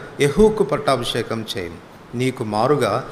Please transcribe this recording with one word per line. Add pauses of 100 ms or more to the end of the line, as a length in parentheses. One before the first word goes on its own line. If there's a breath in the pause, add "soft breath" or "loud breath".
(220)
యెహూకు
పట్టాభిషేకం (120)
చేయము. (400)
నీకు
మారుగా